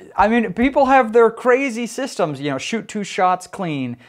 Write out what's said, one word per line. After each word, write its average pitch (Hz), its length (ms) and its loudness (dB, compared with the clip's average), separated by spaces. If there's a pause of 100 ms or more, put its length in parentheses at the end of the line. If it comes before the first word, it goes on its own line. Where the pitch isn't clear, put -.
(160)
I 202 120 4
mean, 220 260 0
people 277 320 2
have 254 260 4
their 226 180 6
crazy 247 560 0
systems, 185 540 -4
you 143 80 -4
know, 139 80 -2
shoot 214 320 -6
two 208 160 -8
shots 185 420 0
clean, 139 520 -6 (100)